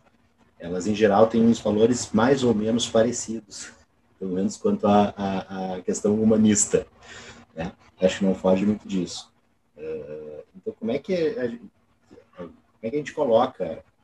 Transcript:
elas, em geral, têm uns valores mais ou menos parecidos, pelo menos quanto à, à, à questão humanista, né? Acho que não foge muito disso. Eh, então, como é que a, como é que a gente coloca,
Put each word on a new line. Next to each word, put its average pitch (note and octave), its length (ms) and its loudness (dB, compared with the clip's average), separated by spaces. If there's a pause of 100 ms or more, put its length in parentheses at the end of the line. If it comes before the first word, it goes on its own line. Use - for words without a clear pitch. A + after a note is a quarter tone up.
(600)
elas, F2 260 -6
em G#2 80 0
geral, G#2 320 6
têm A2+ 160 2
uns A#2 160 4
valores A2 540 2
mais B2+ 320 2
ou A#2+ 100 4
menos A2 320 0
parecidos, - 880 -2 (440)
pelo F#2+ 180 -8
menos G2 220 -2
quanto G2+ 300 0
à, G#2 300 4
à, F#2+ 580 -6
à F#2 80 -10
questão G#2 320 -2
humanista, A2 720 2 (680)
né? - 200 -10 (280)
Acho - 200 2
que G2+ 40 0
não F#2+ 100 2
foge F#2+ 300 0
muito G#2 240 -2
disso. - 420 -6 (460)
Eh, D2+ 680 -12 (120)
então, - 220 -12
como A2+ 120 -6
é C3 80 -4
que F#3 160 -6
a, C3+ 340 -2 (880)
como E2+ 160 -14 (300)
é A2+ 60 -6
que C3 80 -4
a - 20 -2
gente D3 140 -10
coloca, A2+ 720 0 (200)